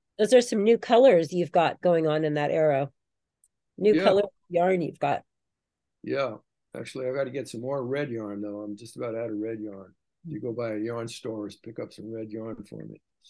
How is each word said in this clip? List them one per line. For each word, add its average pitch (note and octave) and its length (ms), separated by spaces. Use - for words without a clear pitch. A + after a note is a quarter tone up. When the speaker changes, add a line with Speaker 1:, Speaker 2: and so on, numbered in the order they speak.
Speaker 1:
Those G#3+ 160
are B3 80
some A3 220
new A3+ 140
colors A3+ 540
you've F3 200
got E3 280
going E3 260
on D#3 180
in D3+ 100
that D3 160
arrow. C#3+ 400
New G#3 160
Speaker 2:
Yeah. F3+ 100
Speaker 1:
color G3+ 180
yarn F3 340
you've D3 160
got. C#3+ 240
Speaker 2:
Yeah. B2 340
Actually, B2+ 320
I B2+ 40
gotta C3+ 180
get C3 180
some A2+ 120
more C3 240
red C3+ 260
yarn, G#2 300
though. G#2 200
I'm G#2 160
just A2+ 200
about A#2+ 180
out A2+ 160
of G#2 80
red A2 220
yarn. G2 320
You D#3 140
go A#2+ 120
by A2+ 220
a G#2 40
yarn A2+ 300
store, A2 420
pick A2+ 160
up G#2+ 140
some A2 200
red A2 180
yarn A2 340
for - 200
me. - 160